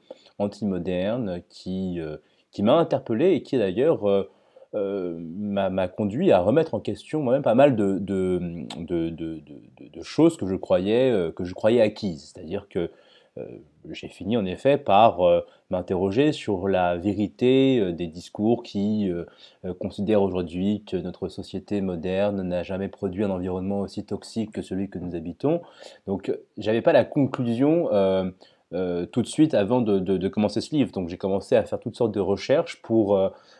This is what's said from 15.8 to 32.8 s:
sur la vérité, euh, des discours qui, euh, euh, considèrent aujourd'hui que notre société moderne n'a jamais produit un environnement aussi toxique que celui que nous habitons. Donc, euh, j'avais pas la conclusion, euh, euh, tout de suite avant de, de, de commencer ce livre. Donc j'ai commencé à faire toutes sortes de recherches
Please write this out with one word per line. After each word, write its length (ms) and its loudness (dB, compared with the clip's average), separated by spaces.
sur 360 -4
la 300 2
vérité, 840 2
euh, 120 0
des 160 -6
discours 560 -2
qui, 480 -2
euh, 140 -6
euh, 120 -8
considèrent 480 0
aujourd'hui 640 -2
que 100 -4
notre 300 -8
société 520 -6
moderne 600 -2
n'a 220 -4
jamais 240 -6
produit 360 -4
un 60 0
environnement 520 -4
aussi 220 -8
toxique 500 -6
que 100 -6
celui 260 -6
que 80 -10
nous 180 -8
habitons. 460 -2
Donc, 220 -4
euh, 140 -4
j'avais 240 0
pas 120 4
la 120 6
conclusion, 880 2
euh, 380 2
euh, 320 -2
tout 160 -2
de 60 0
suite 260 4
avant 280 2
de, 180 2
de, 180 0
de 100 -2
commencer 320 0
ce 140 -8
livre. 180 2
Donc 160 -4
j'ai 100 -8
commencé 380 0
à 80 6
faire 160 -6
toutes 160 -10
sortes 160 0
de 80 -4
recherches 640 0